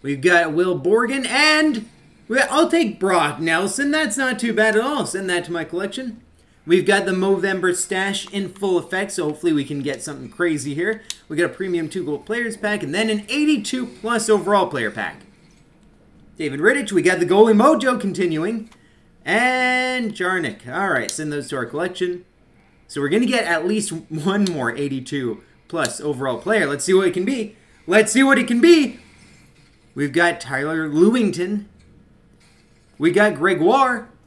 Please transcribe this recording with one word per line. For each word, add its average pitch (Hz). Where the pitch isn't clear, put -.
We've 139
got 170
Will 175
Borgen, 233
and 302
we, 247
I'll 302
take 330
Brock 165
Nelson. 185
That's 302
not 262
too 233
bad 214
at 220
all. 262
Send 190
that 175
to 165
my 165
collection. 202
We've 180
got 196
the 190
Movember 185
stash 196
in 196
full 190
effect, 190
so 175
hopefully 156
we 143
can 143
get 135
something 135
crazy 147
here. 202
We 151
got 170
a -
premium 175
two 180
gold 143
players 233
pack, 208
and 139
then 220
an 208
eighty-two 262
plus 226
overall 196
player 113
pack. 90
David 143
Rittich, 233
we 180
got 180
the 175
goalie 214
mojo 254
continuing. 190
And 254
Jarnik. 175
All 180
right, 127
send 151
those 147
to 147
our 123
collection. 180
So 143
we're 143
gonna 226
get 233
at 165
least 208
one 185
more 131
eighty-two 131
plus 160
overall 131
player. 202
Let's 139
see 185
what 190
it 175
can 180
be. 240
Let's 214
see 262
what 269
it 247
can 240
be. 320
We've 139
got 170
Tyler 151
Lewington. 196
We 165
got 208
Gregoire. 196